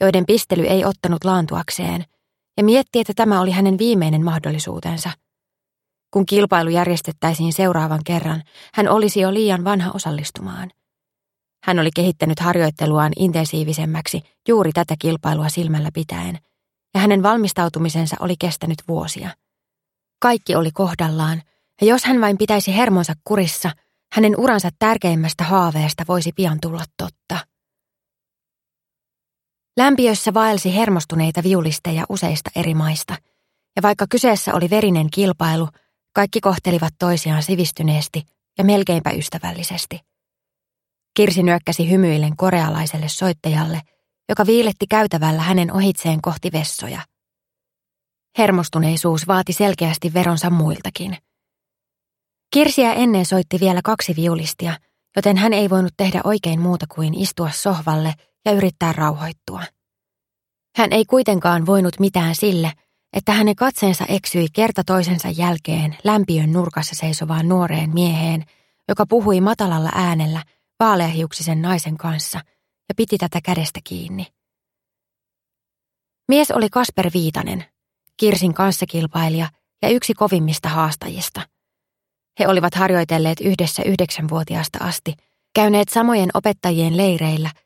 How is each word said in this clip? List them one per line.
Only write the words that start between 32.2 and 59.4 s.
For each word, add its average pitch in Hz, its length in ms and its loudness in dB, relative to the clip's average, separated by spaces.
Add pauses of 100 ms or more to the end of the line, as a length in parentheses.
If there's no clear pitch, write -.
eri 170 180 0
maista, 156 420 -2 (600)
ja 196 60 -4
vaikka 202 280 2
kyseessä 226 440 0
oli 175 160 0
verinen 180 420 2
kilpailu, 165 560 0 (480)
kaikki 202 260 0
kohtelivat 175 580 0
toisiaan 160 440 0
sivistyneesti 156 800 -2 (340)
ja 190 60 0
melkeinpä 190 480 2
ystävällisesti. 170 880 -8 (1160)
Kirsi 190 260 4
nyökkäsi 170 460 0
hymyillen 156 480 2
korealaiselle 156 680 -2
soittajalle, 160 760 -2 (480)
joka 214 160 2
viiletti 220 420 2
käytävällä 160 540 2
hänen 175 320 0
ohitseen 180 480 0
kohti 170 320 -4
vessoja. 156 480 -6 (1400)
Hermostuneisuus 165 880 2
vaati 185 260 0
selkeästi 165 600 -2
veronsa 175 360 0
muiltakin. 175 680 -2 (1400)
Kirsiä 285 400 4
ennen 220 320 2
soitti 185 340 0
vielä 180 240 2
kaksi 214 320 -2
viulistia, 165 600 -4 (380)
joten 202 220 4
hän 214 160 4
ei 202 160 2
voinut 185 280 2
tehdä 185 260 0
oikein 170 380 0
muuta 175 240 0 (100)
kuin 160 180 -2
istua 170 380 -4
sohvalle 160 600 -2 (320)
ja 214 60 2
yrittää 185 420 0
rauhoittua. 156 720 -6 (1120)